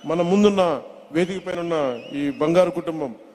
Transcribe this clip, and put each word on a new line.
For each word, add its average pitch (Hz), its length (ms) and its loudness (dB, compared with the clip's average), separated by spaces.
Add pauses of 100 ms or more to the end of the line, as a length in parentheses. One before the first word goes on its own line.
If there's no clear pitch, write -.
మన 165 160 -2
ముందున్న 185 600 4 (300)
వేదిక 180 360 -2
పైన 180 120 -6
ఉన్న 151 400 -2 (180)
ఈ 143 140 -2
బంగారు 170 380 2
కుటుంబం 160 460 -6 (200)